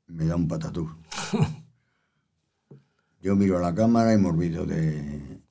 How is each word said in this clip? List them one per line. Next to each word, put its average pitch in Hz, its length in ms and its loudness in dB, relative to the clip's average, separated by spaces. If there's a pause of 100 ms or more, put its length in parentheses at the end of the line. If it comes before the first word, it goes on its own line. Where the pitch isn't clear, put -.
me 80 180 -4
da 85 100 0
un 85 120 0
patatús". 80 440 -6 (180)
<laughs> - 560 -4 (1600)
Yo 98 140 0
miro 95 220 4
a 87 40 0
la 87 140 -2
cámara 113 380 4
y 107 40 6
me 95 120 4
olvido 82 360 -2
de, 73 840 -4